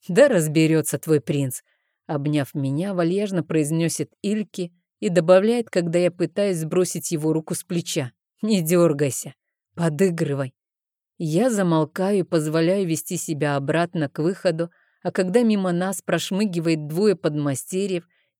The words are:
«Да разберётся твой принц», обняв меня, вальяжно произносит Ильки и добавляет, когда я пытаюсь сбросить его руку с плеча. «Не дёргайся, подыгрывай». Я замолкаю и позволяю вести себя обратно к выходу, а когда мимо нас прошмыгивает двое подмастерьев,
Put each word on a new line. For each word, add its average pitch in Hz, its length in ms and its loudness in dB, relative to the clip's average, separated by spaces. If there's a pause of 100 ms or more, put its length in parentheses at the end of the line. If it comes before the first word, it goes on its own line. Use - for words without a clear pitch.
«Да 220 200 6
разберётся 156 720 2
твой 156 200 2
принц», 139 420 -2 (440)
обняв 151 480 -2
меня, 147 400 -2
вальяжно 180 500 0
произносит 160 800 -2
Ильки 196 500 -4 (280)
и 208 100 -2
добавляет, 190 640 4
когда 175 260 0
я 175 140 2
пытаюсь 180 460 -2
сбросить 165 540 -2
его 156 220 0
руку 160 220 -4
с - 80 -8
плеча. 170 480 -4 (320)
«Не 214 180 2
дёргайся, 156 720 2 (420)
подыгрывай». 156 800 0 (640)
Я 180 300 0
замолкаю 190 680 0
и 175 40 0
позволяю 165 640 0
вести 160 300 -4
себя 147 380 -2
обратно 156 520 -2
к - 120 -10
выходу, 170 500 -2 (320)
а 175 100 -4
когда 185 300 2
мимо 202 300 2
нас 185 300 -2
прошмыгивает 170 840 -2
двое 185 280 2
подмастерьев, 170 920 -4 (320)